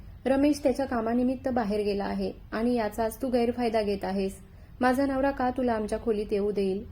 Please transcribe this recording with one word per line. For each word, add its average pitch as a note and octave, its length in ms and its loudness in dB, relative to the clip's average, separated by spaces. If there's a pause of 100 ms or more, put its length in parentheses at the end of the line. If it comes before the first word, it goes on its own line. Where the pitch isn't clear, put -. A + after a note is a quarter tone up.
(260)
रमेश C#4 380 4
त्याच्या C4+ 220 2
कामानिमित्त B3 640 0
बाहेर G#3+ 320 0
गेला G3+ 220 0
आहे G3 280 -2 (200)
आणि A#3 240 0
याचाच A3 460 -2
तू C4+ 80 -2
गैरफायदा A#3 520 2
घेत G3+ 220 0
आहेस. F#3+ 360 -2 (420)
माझा B3+ 240 4
नवरा C4+ 260 2
का C4 180 0
तुला B3+ 240 0
आमच्या G#3+ 260 -2
खोलीत G#3+ 320 0
येऊ G#3 200 2
देईल?" G3 400 0